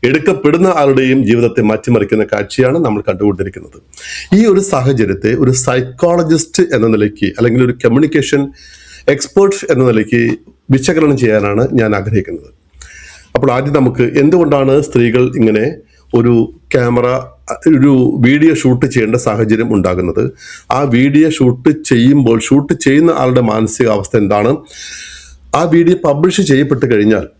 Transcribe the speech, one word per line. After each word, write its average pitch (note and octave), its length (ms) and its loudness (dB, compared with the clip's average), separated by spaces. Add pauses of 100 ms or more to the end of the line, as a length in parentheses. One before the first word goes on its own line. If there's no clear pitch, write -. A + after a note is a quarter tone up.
എടുക്കപ്പെടുന്ന D#3 600 0 (140)
ആളുടെയും C3 460 2
ജീവിതത്തെ A#2 420 2
മാറ്റിമറിക്കുന്ന G#2+ 600 0
കാഴ്ചയാണ് B2+ 540 -2
നമ്മൾ G#2 220 -2
കണ്ടുകൊണ്ടിരിക്കുന്നത്. G2 680 -6 (600)
ഈ - 20 4 (120)
ഒരു F#3+ 180 2
സാഹചര്യത്തെ A2+ 640 0 (100)
ഒരു B2+ 120 2 (120)
സൈക്കോളജിസ്റ്റ് D#3+ 960 -2 (120)
എന്ന A2+ 180 0
നിലയ്ക്ക് G#2 340 -2 (100)
അല്ലെങ്കിൽ A#2+ 300 0
ഒരു B2 160 -4
കമ്മ്യൂണിക്കേഷൻ C#3+ 580 0 (720)
എക്സ്പേർട്ട് G3 460 0 (140)
എന്ന C3 160 2
നിലയ്ക്ക് A2 320 0 (540)
വിശകലനം D3 460 0
ചെയ്യാനാണ് G#2+ 420 0 (160)
ഞാൻ A2 100 0 (100)
ആഗ്രഹിക്കുന്നത്. G2 500 -4 (880)
അപ്പോൾ C3+ 220 0
ആദ്യം C#3+ 220 -2
നമുക്ക് B2+ 260 0 (180)
എന്തുകൊണ്ടാണ് D3 500 2 (140)
സ്ത്രീകൾ A#2+ 360 0 (160)
ഇങ്ങനെ A2 260 2 (480)
ഒരു A#2+ 220 2 (380)
ക്യാമറ, A#2+ 340 0 (680)
ഒരു C#3 180 4 (320)
വീഡിയോ D3+ 340 2
ഷൂട്ട് B2+ 320 0
ചെയ്യേണ്ട A2+ 240 0 (100)
സാഹചര്യം A2 480 -2
ഉണ്ടാകുന്നത്, F2+ 480 -2 (540)
ആ - 20 -2 (180)
വീഡിയോ C#3+ 300 2 (120)
ഷൂട്ട് B2+ 320 2 (180)
ചെയ്യുമ്പോൾ B2 480 2 (100)
ഷൂട്ട് C#3+ 260 0 (120)
ചെയ്യുന്ന D#3 260 2 (120)
ആളുടെ B2+ 200 0 (100)
മാനസികാവസ്ഥ A2 680 -2
എന്താണ്, G#2 300 0 (1040)
ആ - 20 0 (140)
വീഡിയോ E3+ 220 2 (100)
പബ്ലിഷ് E3+ 440 0
ചെയ്യപ്പെട്ട് C3+ 420 0
കഴിഞ്ഞാൽ G#2 340 2 (120)